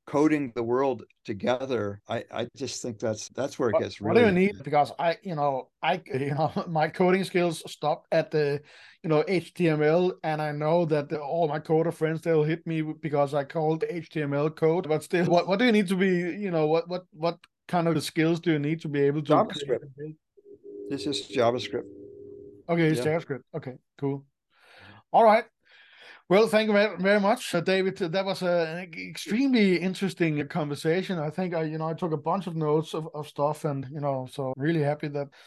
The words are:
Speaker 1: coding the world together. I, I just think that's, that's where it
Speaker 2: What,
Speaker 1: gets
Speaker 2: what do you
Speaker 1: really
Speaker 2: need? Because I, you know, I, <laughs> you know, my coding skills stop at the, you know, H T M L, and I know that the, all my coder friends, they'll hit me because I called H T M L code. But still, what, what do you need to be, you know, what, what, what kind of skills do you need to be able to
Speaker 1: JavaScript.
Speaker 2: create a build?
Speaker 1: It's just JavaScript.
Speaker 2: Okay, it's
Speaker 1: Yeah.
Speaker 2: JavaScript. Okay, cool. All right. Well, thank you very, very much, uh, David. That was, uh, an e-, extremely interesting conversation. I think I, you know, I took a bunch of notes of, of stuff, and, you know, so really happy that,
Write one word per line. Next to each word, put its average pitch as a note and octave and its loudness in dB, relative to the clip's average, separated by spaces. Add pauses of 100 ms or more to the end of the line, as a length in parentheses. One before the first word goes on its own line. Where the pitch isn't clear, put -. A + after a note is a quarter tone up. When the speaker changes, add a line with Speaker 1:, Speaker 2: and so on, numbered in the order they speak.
Speaker 1:
coding D3 2
the A#2+ -2
world B2 0 (220)
together. A2 -4
I, A2+ -6
I A2+ -6
just - -8
think A#2+ -10
that's, A2 -4
that's C#3 -8
where B2+ 2
it G#2+ 0
Speaker 2:
What, D#3 2
Speaker 1:
gets G2+ -10
Speaker 2:
what A2 0
do A3 8
you A#3 6
Speaker 1:
really F#3 4
Speaker 2:
need? - -6
Because C#3+ 2
I, E3+ 0
you F3+ -8
know, C#3+ -2 (140)
I, E3 0
<laughs> - -10
you C#3 -2
know, D3 0 (160)
my D#3+ 0
coding F#3 2
skills F3 0 (100)
stop - -4
at D#3+ 2
the, C#3+ 0 (420)
you F3 -2
know, D#3 4
H F3 -2
T E3+ 2
M D3+ 2
L, F3+ 4 (100)
and D#3 -2
I D3+ -4
know D#3 2
that D3 0
the, D#3 -4
all D#3 -2
my D3+ -2
coder D#3+ 0
friends, D#3+ -2
they'll D#3+ 4
hit D#3+ -2
me D#3+ -2
because D3+ -2
I C#3+ 0
called D#3+ -2
H E3 -8
T D3+ -4
M C#3+ -2
L D3 0
code. D#3+ 0
But D3+ 0
still, F3 0
what, E3 4
what F#3+ 2
do B3+ 4
you B3 6
need G#3 4
to G3 0
be, F#3+ 2
you F#3 -2
know, D#3+ 0
what, E3 2
what, F3+ -6
what E3 -4 (300)
kind E3+ 0
of E3+ 0
skills E3 0
do E3+ 0
you D3+ 2
need D3+ -2
to E3 -8
be C#3+ 0
able C#3+ 2
to D3 2
Speaker 1:
JavaScript. G3+ 2
Speaker 2:
create B2 -2
a C#3+ -18 (100)
build? D#3 -12 (760)
Speaker 1:
It's C3+ -6
just C#3+ -6
JavaScript. A#2+ 0 (840)
Speaker 2:
Okay, E3+ 2
it's D#3 2
Speaker 1:
Yeah. D#3 0
Speaker 2:
JavaScript. C#3 -8 (140)
Okay, C3 -10 (240)
cool. C#3 -6 (880)
All G3+ 6
right. A3+ 6 (800)
Well, G#3 4
thank G#3+ 2
you G#3+ 4
very, G3+ 2
very G3 4
much, G#3 0
uh, F3 2
David. F#3+ 0
That F#3+ -2
was, F#3+ -4
uh, F3 2
an F3 -10
e-, F3+ -12
extremely G#3 2
interesting E3 0
conversation. E3 -2
I D3+ -4
think F3+ -4
I, D#3+ -2
you D#3 -4
know, D#3+ -4
I E3 -4
took D#3+ -4
a D#3 0
bunch E3 -2
of E3+ -6
notes D#3 0
of, D#3+ -6
of D3 -10
stuff, D3 -2
and, C3+ -4
you D3+ -10
know, C3+ -2
so C3 -6
really D#3 0
happy D3 -2
that, C#3+ -6 (200)